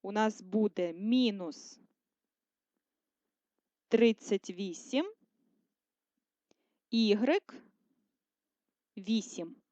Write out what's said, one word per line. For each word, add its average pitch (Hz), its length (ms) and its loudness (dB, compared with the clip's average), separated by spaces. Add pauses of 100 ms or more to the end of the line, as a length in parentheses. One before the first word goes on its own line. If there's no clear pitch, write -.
У 196 100 -8
нас 214 300 0
буде 185 520 0
мінус 202 840 -2 (2000)
тридцять 226 600 2
вісім, 202 640 -4 (1800)
ігрек 226 760 0 (1300)
вісім. 196 580 -6 (160)